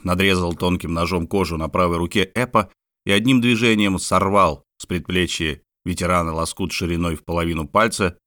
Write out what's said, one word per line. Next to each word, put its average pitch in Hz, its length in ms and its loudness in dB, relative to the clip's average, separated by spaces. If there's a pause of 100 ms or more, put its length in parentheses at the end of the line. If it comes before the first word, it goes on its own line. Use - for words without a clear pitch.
надрезал 90 500 2
тонким 87 400 -2
ножом 85 320 -2
кожу 85 300 -2
на 78 120 -6
правой 87 280 0
руке 87 400 -2
Эпа 117 340 0 (340)
и 98 60 -4
одним 117 300 4
движением 110 580 2
сорвал 95 680 2 (140)
с - 80 -16
предплечья 87 760 -2 (240)
ветерана 87 480 0
лоскут 82 380 -4
шириной 85 460 -2
в - 80 -16
половину 82 420 -4
пальца 107 500 0 (100)